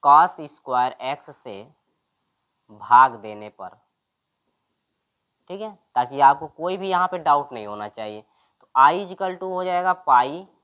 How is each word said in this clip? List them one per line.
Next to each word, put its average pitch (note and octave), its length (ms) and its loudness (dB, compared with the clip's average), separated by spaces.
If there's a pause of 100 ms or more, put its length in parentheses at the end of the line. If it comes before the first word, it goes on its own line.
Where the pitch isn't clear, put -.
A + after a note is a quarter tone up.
cos D#3 400 6
स्क्वायर B2+ 500 -4 (100)
एक्स C#3 300 -10
से A#2+ 200 -18 (1160)
भाग A#2+ 440 4
देने G#2+ 360 -16
पर, F#2 180 -18 (1800)
ठीक G3 100 -12
है, G#3+ 100 -12 (240)
ताकि C3+ 280 -4
आपको C#3+ 260 4
कोई F3+ 280 -8
भी F#3+ 120 -10
यहाँ F3+ 200 0
पे F3+ 120 -8
डाउट C#3+ 320 0
नहीं A2 140 -12
होना G#2 220 -12
चाहिए। G#2+ 320 -12
तो - 540 -20
I D#3+ 320 4
equal F#3 320 -8
to F#3+ 120 -10
हो F#3 140 -6
जाएगा F3+ 280 -2 (100)
पाई C#3 440 2 (180)